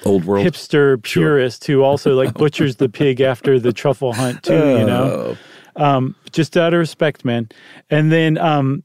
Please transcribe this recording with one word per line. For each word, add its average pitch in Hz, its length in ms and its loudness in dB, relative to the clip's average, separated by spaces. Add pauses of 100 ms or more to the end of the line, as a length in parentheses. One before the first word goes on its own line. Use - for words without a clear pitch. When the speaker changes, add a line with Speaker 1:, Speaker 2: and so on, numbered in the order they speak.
Speaker 1:
Old 98 200 2
world. 101 200 2
Speaker 2:
hipster 143 580 0
Speaker 1:
Sure. - 200 -2
Speaker 2:
purist 135 420 0
who 135 160 2
also, 139 340 2
like, 131 180 0
Speaker 1:
<laughs> - 20 -16
Speaker 2:
butchers 147 400 0
the 131 140 0
pig 135 320 0
after 131 380 0
the 117 140 0
truffle 131 400 -4
hunt 123 300 -4
too, - 100 -2
you 139 320 2
know? 98 180 0
Speaker 1:
Oh. 64 340 -4 (380)
Speaker 2:
Um, 139 400 0 (160)
just - 240 -2
out 170 200 2
of - 20 2
respect, 160 480 -2
man. 117 240 -4 (400)
And 156 220 2
then, 160 260 2
um, 143 480 0